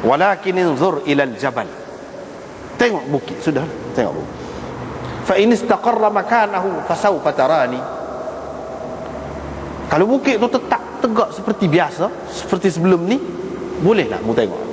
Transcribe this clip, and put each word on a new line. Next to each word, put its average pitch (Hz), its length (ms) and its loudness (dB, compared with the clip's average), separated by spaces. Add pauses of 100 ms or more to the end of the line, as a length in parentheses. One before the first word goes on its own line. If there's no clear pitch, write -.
"Walakin 185 560 4
inzur 156 480 4
ilal 139 240 4
jabal." 120 480 -4 (1000)
Tengok 196 320 2
bukit, - 320 -4
sudah. 143 160 2 (320)
Tengok 107 240 2
bukit. - 200 -8 (840)
"Fa 190 160 2
in 226 160 6
istaqarra 220 560 2
makanahu 196 800 0
fa 165 80 0
sawfa 180 320 2
tarani." 143 480 2 (2000)
Kalau 180 240 4
bukit 269 320 2
tu 233 80 2
tetap 247 320 0 (160)
tegak 220 320 2
seperti 208 400 0
biasa, 160 400 2 (160)
seperti 190 480 0
sebelum 170 320 4
ni, 247 160 0 (640)
bolehlah 147 400 4
mu 113 80 2
tengok. 107 280 0 (120)